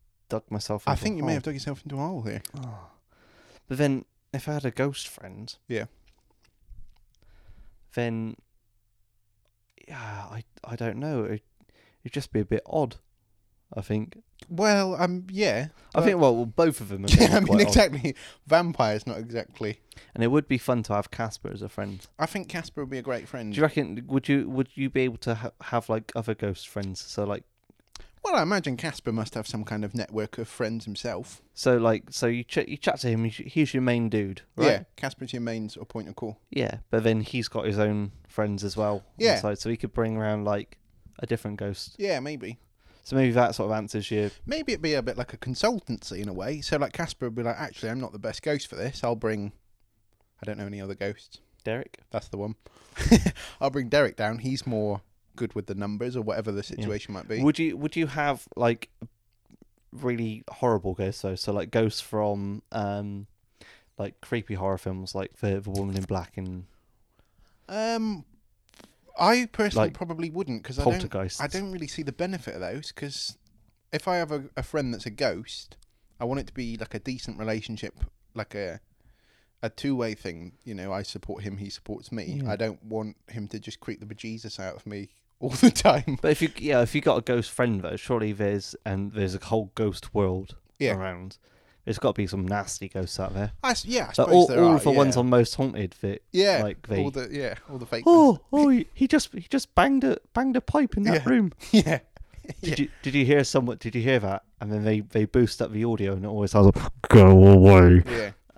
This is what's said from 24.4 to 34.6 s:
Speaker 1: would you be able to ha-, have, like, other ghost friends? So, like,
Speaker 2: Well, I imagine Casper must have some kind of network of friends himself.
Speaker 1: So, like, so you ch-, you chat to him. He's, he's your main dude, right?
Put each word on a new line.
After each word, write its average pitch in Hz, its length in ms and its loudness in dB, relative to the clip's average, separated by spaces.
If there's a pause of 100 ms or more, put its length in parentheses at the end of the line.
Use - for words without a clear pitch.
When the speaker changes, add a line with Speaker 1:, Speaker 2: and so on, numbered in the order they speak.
Speaker 1:
would 131 260 -4
you 135 160 -4
be 131 120 0
able 120 160 -4
to 117 160 -4
ha-, 113 160 -8 (140)
have, - 240 -4
like, 110 280 -4
other 110 180 -4
ghost 101 340 -6
friends? 98 320 -8
So, - 240 -8
like, 101 200 -6 (800)
Speaker 2:
Well, 381 100 -2
I 214 80 4
imagine 160 340 -2
Casper 127 360 -8
must 110 220 -4
have 110 120 -8
some 107 180 -8
kind 107 200 -6
of 101 100 -8
network 107 440 -6
of 113 100 -8
friends 113 380 -6
himself. - 540 -10 (140)
Speaker 1:
So, 127 220 4
like, 113 340 2
so - 160 -4
you 120 160 -2
ch-, - 260 -4
you - 80 -8
chat - 240 -2
to 123 100 -4
him. 113 140 0
He's, - 280 -8
he's 151 220 0
your 127 80 0
main 120 260 2
dude, 101 340 -4 (140)
right? 120 100 2